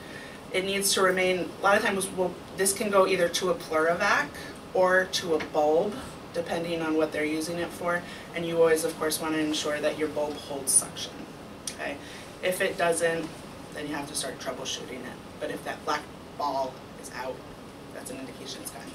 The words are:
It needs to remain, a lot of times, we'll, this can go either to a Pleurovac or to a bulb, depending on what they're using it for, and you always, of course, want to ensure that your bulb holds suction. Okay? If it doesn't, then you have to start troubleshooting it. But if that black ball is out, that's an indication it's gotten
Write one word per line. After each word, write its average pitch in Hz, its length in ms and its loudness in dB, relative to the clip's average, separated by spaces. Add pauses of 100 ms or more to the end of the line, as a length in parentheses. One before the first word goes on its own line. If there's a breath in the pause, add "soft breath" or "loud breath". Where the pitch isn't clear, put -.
(520 loud breath)
It 185 120 0
needs 196 300 2
to 196 80 6
remain, 185 480 4 (100)
a - 20 -2
lot 202 140 8
of 214 60 4
times, 196 240 2 (100)
we'll, 180 160 2 (240)
this 196 160 4
can 214 180 -2
go 190 160 8
either 175 220 4
to 180 220 0
a 170 40 4
Pleurovac 180 760 2 (440 loud breath)
or 185 400 6
to 170 220 0
a 151 120 4
bulb, 160 480 4 (380 loud breath)
depending 170 500 -2
on 156 140 2
what 156 160 4
they're 151 120 0
using 160 340 -2
it 165 100 -2
for, 175 340 0 (320 loud breath)
and 170 100 -2
you 170 140 -2
always, 160 240 8
of 160 160 -2
course, 156 220 0
want 160 140 0
to 156 40 2
ensure 151 420 0
that 147 160 0
your 151 120 0
bulb 147 260 -2
holds - 380 -4
suction. - 400 0 (600)
Okay? - 220 -6 (460 loud breath)
If 180 180 0
it - 160 0
doesn't, 165 480 2 (500)
then 151 120 -6
you 143 80 -4
have 143 140 -6
to - 80 -10
start - 240 -4
troubleshooting - 580 -6
it. - 180 -10 (220)
But 120 140 -4
if - 120 -8
that 127 200 -8
black 151 180 -2 (340)
ball 139 380 0 (260)
is - 140 -12
out, 127 220 -6 (580)
that's - 160 -12
an 131 80 -10
indication - 440 -12
it's - 100 -10
gotten - 220 -14